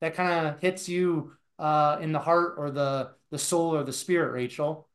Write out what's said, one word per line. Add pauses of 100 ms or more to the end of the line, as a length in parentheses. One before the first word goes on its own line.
that
kinda
hits
you, (260)
uh,
in
the
heart
or
the, (180)
the
soul
or
the
spirit,
Rachel?